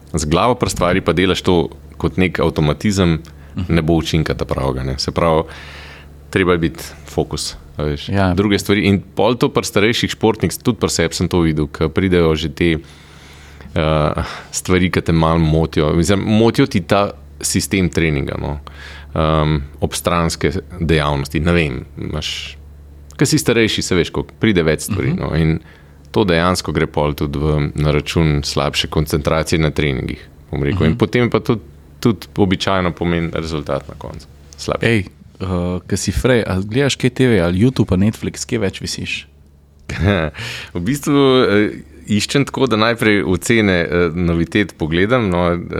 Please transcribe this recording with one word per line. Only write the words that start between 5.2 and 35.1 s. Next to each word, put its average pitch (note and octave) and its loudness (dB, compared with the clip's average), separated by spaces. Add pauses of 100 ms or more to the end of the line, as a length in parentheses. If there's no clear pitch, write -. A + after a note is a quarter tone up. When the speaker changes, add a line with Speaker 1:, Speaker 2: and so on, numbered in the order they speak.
Speaker 1:
treba F#2 2
je F2 4
biti D#2+ -2 (220)
fokus, - -6 (160)
a D2+ -6
veš. D2 -4
Speaker 2:
Ja. F#2+ 0
Speaker 1:
Druge G2 2
stvari. G2+ 2
In G2+ 4
pol A2 0
to C3+ 0
pri A#2+ 0
starejših A2 0
športnikih, G#2+ 0
tudi A#2 0
pri F#2 0
sebi - 0
sem F#2 0
to F2 2
videl, D#2 2
ke D#2+ -2
pridejo F2 2
že D2+ -4
te, E2+ 0 (1000)
eh, D#2 0 (260)
stvari, F#2 0
ke - 0
te - 0
malo D#2+ 4
motijo. D#2 2
Mislim, F2 2
motijo A2 4
ti G#2 -2
ta G2+ 2 (280)
sistem F#2+ 0
treninga, D2+ 0
no. C#2+ -6 (540)
Em, D#2 2 (160)
obstranske E2+ -2 (260)
dejavnosti, D2 0
ne E2 2
vem, D#2 2 (200)
imaš, - -10 (560)
ke - 0
si D3 2
starejši, A2+ 2
se - -2
veš, E2 2
koliko - -6
pride G2+ 2
več D#2 2
stvari, C2+ -4
Speaker 2:
Mhm. E3+ 0
Speaker 1:
no. - -4
In D#2+ 2 (500)
to A#2 0
dejansko F2 2
gre D#2 0
pol D2 0
tudi D2 -2
v, D2 0
na D2 0
račun D2 2
slabše - -2
koncentracije D#2 0
na D#2 2
treningih, C#2+ -4 (280)
bom C#2 -4
rekel. C#2+ 0
In D#2 4
Speaker 2:
Mhm. A#2+ -2
Speaker 1:
potem B2 2
pa A2+ 0
tudi, G#2+ -2 (340)
tudi - -2
običajno F#2+ 0
pomeni E2+ -2
rezultat D#2 -4
na D2 -14
koncu - -14 (260)
slabši. - -4
Speaker 2:
Ej, A2+ 2 (360)